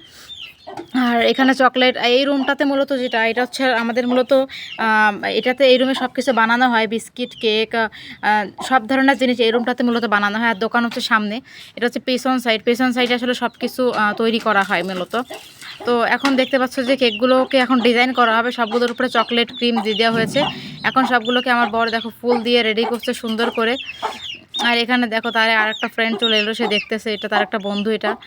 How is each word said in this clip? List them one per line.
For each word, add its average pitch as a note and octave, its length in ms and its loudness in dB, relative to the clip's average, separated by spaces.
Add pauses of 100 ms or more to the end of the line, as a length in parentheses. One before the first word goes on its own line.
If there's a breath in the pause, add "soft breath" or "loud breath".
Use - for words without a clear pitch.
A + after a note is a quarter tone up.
(920 loud breath)
আর A#3+ 280 2
এখানে C4 320 4
চকলেট, B3+ 440 2
এই B3 280 2
রুমটাতে C#4 400 0
মূলত C#4 280 0
যেটা, B3 340 0
এটা A3+ 140 -2
হচ্ছে B3+ 320 0
আমাদের A#3 340 -2
মূলত, B3 260 2
আহ, A3 920 0
এটাতে A3+ 400 0
এই B3+ 120 8
রুমে C4 160 0
সব B3+ 200 -4
কিছু B3+ 200 0
বানানো A#3 360 4
হয়, A3+ 180 2
বিস্কিট, A#3 540 -8
কেক, A3 340 0
আহ, - 880 -2
সব A#3+ 240 2
ধরনের C4+ 300 2
জিনিস B3 220 2
এই A3+ 120 4
রুমটাতে A#3+ 320 0
মূলত A#3 220 0
বানানো G#3 340 0
হয়। A#3 80 2
আর A3+ 80 2
দোকান A3+ 300 0
হচ্ছে A#3 160 -4
সামনে, G#3+ 400 -2 (340 loud breath)
এটা A#3+ 120 -2
হচ্ছে A#3+ 120 -6
পেছন B3+ 400 -2
সাইড, A3 240 0
পেছন B3 280 2
সাইডে A#3+ 220 0
আসলে B3 200 0
সব A#3+ 160 -4 (100)
কিছু, B3 320 -2
আহ, G#3 220 0
তৈরি A3+ 260 0
করা G3+ 240 2
হয় F#3+ 200 -2
মূলত। F#3 380 -6 (640 loud breath)
তো A#3+ 180 0
এখন C4 320 0
দেখতে B3+ 240 0
পাচ্ছ B3 200 -2
যে C4 180 0
কেকগুলোকে B3+ 600 2
এখন B3+ 220 2
ডিজাইন B3 340 2
করা A3+ 240 2
হবে, A#3+ 140 0
সবগুলোর A#3+ 400 -2
উপরে B3+ 180 -2
চকলেট A#3 480 0
ক্রিম A#3 240 0
দিয়ে G#3+ 140 -2
দেওয়া A3+ 180 2
হয়েছে। A#3 300 0 (400 loud breath)
এখন B3+ 220 0
সবগুলোকে B3 440 0
আমার A#3+ 200 2
বর A3+ 200 0
দেখো A3+ 200 -4 (120)
ফুল A#3+ 200 2
দিয়ে A#3+ 220 2
রেডি A3 200 0
করছে A#3+ 300 -4
সুন্দর A3+ 360 -2
করে। A#3 260 0 (880 loud breath)
আর A#3+ 140 0
এখানে A#3+ 300 0
দেখো A3+ 240 -2
তার A3+ 180 2
আর A3 200 2
একটা A3 180 -6
ফ্রেন্ড A3+ 320 -2
চলে A3 200 0
এলো, G#3+ 140 -2
সে A3+ 140 -2
দেখতেছে, G#3 460 -4
এটা - 140 -6
তার G#3 140 0
একটা G#3 220 -4
বন্ধু G3+ 260 -4
এটা, G#3+ 260 -2 (120)